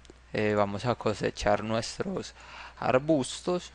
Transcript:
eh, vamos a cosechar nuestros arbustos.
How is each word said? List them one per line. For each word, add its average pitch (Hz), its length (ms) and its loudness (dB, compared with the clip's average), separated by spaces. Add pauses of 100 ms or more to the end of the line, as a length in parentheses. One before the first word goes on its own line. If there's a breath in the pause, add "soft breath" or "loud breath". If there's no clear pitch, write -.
(340)
eh, 107 220 2
vamos 101 300 0
a 120 100 2
cosechar 104 680 0
nuestros 113 680 -4 (460 loud breath)
arbustos. 147 960 0